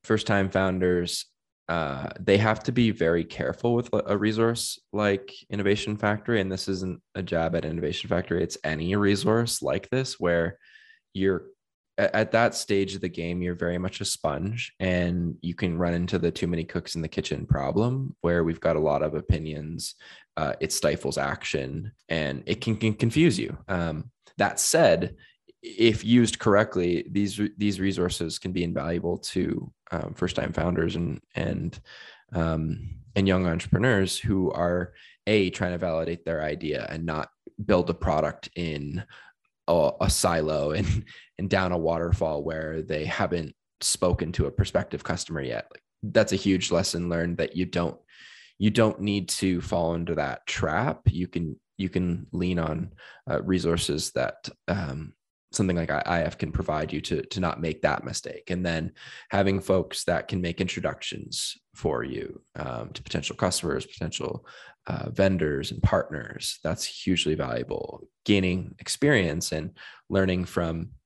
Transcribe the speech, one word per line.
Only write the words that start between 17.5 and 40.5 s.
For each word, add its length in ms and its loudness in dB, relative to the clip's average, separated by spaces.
where 240 2
we've 160 -2
got 160 2
a 40 2
lot 220 2
of 120 -2
opinions. 800 -4
Uh, 240 -2
it 120 -2
stifles 460 0
action 720 -4
and 380 -2
it 140 -2
can, 160 0
can 180 2
confuse 440 4
you. 180 -6
Um, 420 -2
that 240 0
said, 560 4
if 420 4
used 340 6
correctly, 720 4
these 280 0
re-, 180 0
these 240 0
resources 580 0
can 140 -6
be 100 0
invaluable 560 -2
to, 540 -4
um, 240 -4
first-time 380 -2
founders 440 0
and, 240 -4
and, 460 -4
um, 560 -2
and 120 4
young 200 4
entrepreneurs 720 2
who 340 2
are, 400 0
A, 240 4
trying 220 -2
to 60 -4
validate 460 -2
their 180 -2
idea 480 -4
and 160 -6
not 240 -4
build 240 4
a 60 0
product 600 0
in 480 -6
a, 240 4
a 80 4
silo 600 0